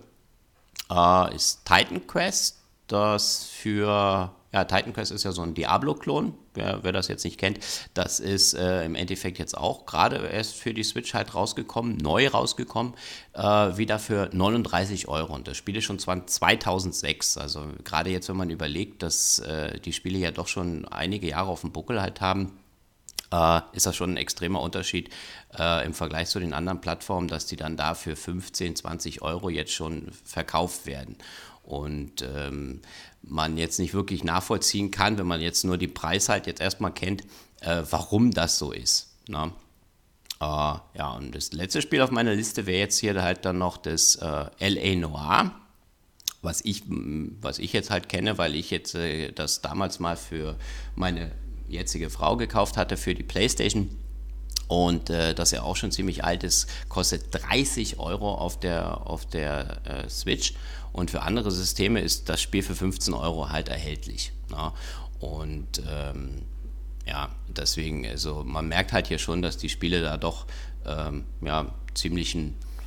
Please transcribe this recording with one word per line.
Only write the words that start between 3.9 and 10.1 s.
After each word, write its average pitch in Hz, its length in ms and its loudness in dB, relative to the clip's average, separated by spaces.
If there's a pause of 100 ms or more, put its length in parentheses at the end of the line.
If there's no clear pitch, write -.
ja, 95 140 4
Titan 104 280 2
Quest 104 180 -2
ist 104 120 -4
ja 95 100 0
so 87 80 -2
ein 85 120 -2
Diablo-Klon, 147 800 2 (200)
wer, 101 300 -2
wer 92 100 2
das 95 160 0
jetzt - 160 -4
nicht 87 120 -6
kennt, 98 220 0 (340)
das - 280 0
ist, 95 320 4
äh, 90 320 2
im 82 100 -2
Endeffekt 92 420 -4
jetzt - 200 -6
auch - 280 -2
gerade 95 320 4 (100)